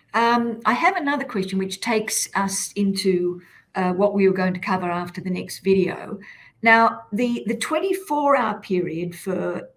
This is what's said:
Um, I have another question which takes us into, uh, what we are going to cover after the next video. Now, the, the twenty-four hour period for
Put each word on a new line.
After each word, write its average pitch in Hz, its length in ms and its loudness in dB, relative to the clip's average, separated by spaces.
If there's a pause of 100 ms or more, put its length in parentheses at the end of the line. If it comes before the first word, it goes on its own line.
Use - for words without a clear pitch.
(140)
Um, 233 500 2
I 220 80 2
have 330 240 2
another 285 280 -2
question 190 340 -4
which 190 220 -4
takes - 540 -2
us 190 380 -2
into, 185 680 0 (320)
uh, 180 180 0
what 196 220 2
we 196 120 6
are 190 60 6
going 185 220 0
to 180 60 -8
cover 185 300 -2
after 180 300 -6
the 185 80 -6
next 185 300 -6
video. 190 600 0 (440)
Now, 226 400 6 (100)
the, 240 340 0
the 226 100 -2
twenty-four 302 800 0
hour 214 240 0
period 175 540 -2
for 175 640 -6